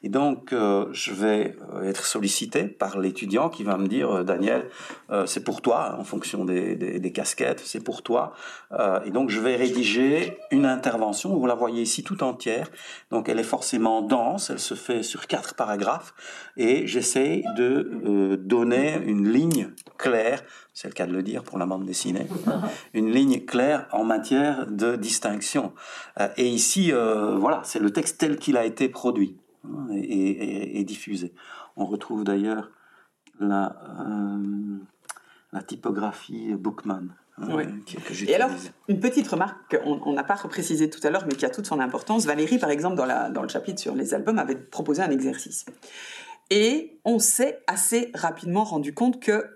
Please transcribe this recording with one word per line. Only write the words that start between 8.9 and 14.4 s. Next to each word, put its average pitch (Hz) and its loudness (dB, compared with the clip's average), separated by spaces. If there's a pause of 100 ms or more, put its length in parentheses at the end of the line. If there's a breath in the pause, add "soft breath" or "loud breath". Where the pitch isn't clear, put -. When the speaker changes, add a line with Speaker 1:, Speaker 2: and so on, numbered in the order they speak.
Speaker 1:
et - -6
donc, 127 2
je 110 0
vais 127 2
rédiger 123 2 (140)
une 139 6
intervention, 127 0
vous 127 2
la 120 4
voyez 117 0
ici 117 -2
tout - -4
entière. 127 -2 (420 loud breath)
Donc, 113 0
elle 113 0
est 110 2
forcément 113 2
dense, 127 2